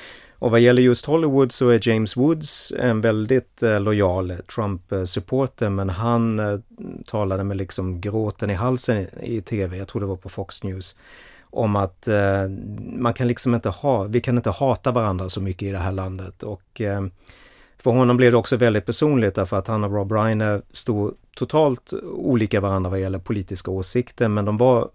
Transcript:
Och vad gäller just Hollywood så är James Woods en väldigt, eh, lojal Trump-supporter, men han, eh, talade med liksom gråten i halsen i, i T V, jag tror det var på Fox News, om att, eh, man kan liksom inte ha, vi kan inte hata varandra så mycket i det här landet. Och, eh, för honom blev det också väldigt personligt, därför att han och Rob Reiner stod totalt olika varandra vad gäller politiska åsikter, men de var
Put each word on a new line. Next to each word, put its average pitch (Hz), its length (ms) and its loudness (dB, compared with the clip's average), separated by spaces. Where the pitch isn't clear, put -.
Och 120 120 2
vad 117 80 6
gäller 123 220 8
just 123 240 4
Hollywood 143 460 2
så 127 180 2
är 117 180 4
James 110 300 0
Woods 151 640 0
en 113 220 0
väldigt, 113 640 0
eh, 107 160 2
lojal 95 540 0
Trump-supporter, 104 1120 -4
men 98 200 -2
han, 113 500 0
eh, 104 200 -2
talade 95 380 -2
med 98 140 -4
liksom 92 440 -6
gråten 104 480 -4
i 104 40 0
halsen 120 440 0
i, 95 100 -4
i 113 200 -6
T 98 260 -4
V, 90 100 -8
jag 95 100 -10
tror - 140 -6
det 101 60 -4
var 95 80 -4
på 92 140 -14
Fox - 340 -12
News, 92 320 -8
om 107 260 0
att, 98 320 -2
eh, 98 360 2
man 120 160 0
kan 123 140 -2
liksom 120 280 0
inte 113 140 0
ha, 117 340 0
vi 110 180 0
kan 120 160 0
inte 120 120 -2
hata 127 420 0
varandra 98 380 0
så 95 120 -6
mycket 95 220 -6
i 98 80 -4
det 98 60 -6
här 92 140 -2
landet. 92 520 -8
Och, - 380 -10
eh, 101 240 -2
för - 140 2
honom 123 260 6
blev 123 140 8
det 120 60 6
också 113 200 2
väldigt 110 280 2
personligt, 120 500 2
därför 101 220 -2
att 95 100 -2
han 110 160 -2
och 101 80 -2
Rob 101 200 -2
Reiner 107 500 0
stod 107 420 -2
totalt 143 580 0
olika 110 580 0
varandra 95 280 0
vad 95 100 -2
gäller 95 200 -4
politiska 98 520 -6
åsikter, 113 560 -2
men 104 180 0
de 104 120 -2
var 123 380 4